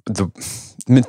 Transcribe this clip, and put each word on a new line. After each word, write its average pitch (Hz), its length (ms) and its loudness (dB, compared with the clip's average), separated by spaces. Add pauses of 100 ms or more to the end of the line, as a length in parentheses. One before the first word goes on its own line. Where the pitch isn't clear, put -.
the 98 240 -4 (580)
m-, 127 200 6